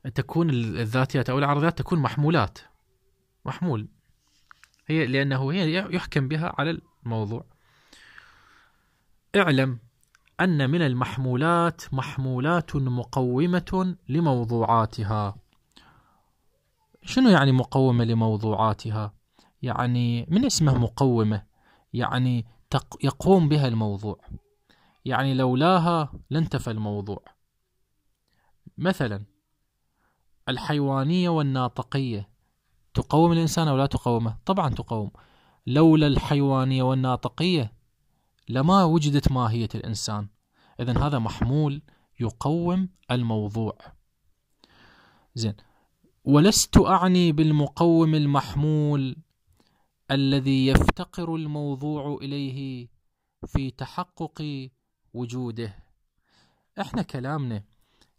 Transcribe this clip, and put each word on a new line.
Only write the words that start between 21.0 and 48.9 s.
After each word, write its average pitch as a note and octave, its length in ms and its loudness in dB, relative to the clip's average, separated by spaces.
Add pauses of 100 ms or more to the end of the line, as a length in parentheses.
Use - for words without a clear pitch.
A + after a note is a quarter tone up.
يعني A#2+ 540 -2 (280)
تق-، - 300 -4
يقوم E3+ 440 4
بها C#3+ 200 2
الموضوع، G#2 520 -4 (840)
يعني C3 300 0
لولاها D#3 760 2 (180)
لانتفى C#3+ 400 -2
الموضوع. G#2 540 -6 (1500)
مثلًا B2 460 -2 (1200)
الحيوانية C#3+ 800 -2
والناطقية C3 1000 -2 (640)
تقوم E3 380 2
الإنسان E3 360 2
أو C3+ 80 2
لا C#3 100 2
تقومه؟ A#2 500 -2 (100)
طبعًا F#3+ 220 0
تقوم. A2 420 -6 (560)
لولا D#3 400 6
الحيوانية C3+ 760 2
والناطقية C3 880 0 (760)
لما E3 360 4
وجدت D3 480 2
ماهية A2+ 420 0
الإنسان. G#2 540 -8 (520)
إذن A#2+ 160 -2
هذا C#3+ 220 0
محمول C3+ 640 -2 (380)
يقوم E3+ 680 -2 (220)
الموضوع. A2 680 -4 (1600)
زين. A2 200 -2 (720)
"ولست D3 540 6
أعني F3+ 540 4
بالمقوم D#3 840 2
المحمول D3 1000 0 (960)